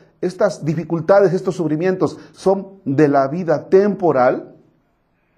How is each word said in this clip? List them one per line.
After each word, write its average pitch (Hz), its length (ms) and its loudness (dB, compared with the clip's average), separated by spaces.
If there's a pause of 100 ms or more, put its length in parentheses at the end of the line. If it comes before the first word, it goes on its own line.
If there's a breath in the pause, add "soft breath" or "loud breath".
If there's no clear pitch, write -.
(200 loud breath)
estas 180 440 -4
dificultades, 165 680 2
estos 185 240 -4
sufrimientos 165 640 -2 (140 loud breath)
son 190 420 -4 (100)
de 143 240 2
la 139 200 0
vida 156 400 -4
temporal, 185 840 2 (840)